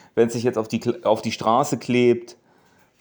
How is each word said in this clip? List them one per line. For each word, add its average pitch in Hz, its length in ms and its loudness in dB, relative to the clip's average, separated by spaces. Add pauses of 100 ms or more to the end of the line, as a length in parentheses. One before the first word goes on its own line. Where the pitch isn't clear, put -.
(140)
wenn 117 140 4
es 120 60 -6
sich 120 100 -6
jetzt 123 120 0
auf 110 120 -4
die 117 100 -4
Kle-, - 260 -4
auf 110 160 2
die 110 120 -6
Straße 120 460 0
klebt 120 580 0 (640)